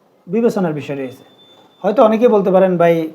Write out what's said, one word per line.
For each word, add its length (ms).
বিবেচনার 460
বিষয় 240
রয়েছে। 280
হয়তো 240
অনেকেই 240
বলতে 220
পারেন, 280
"ভাই, 360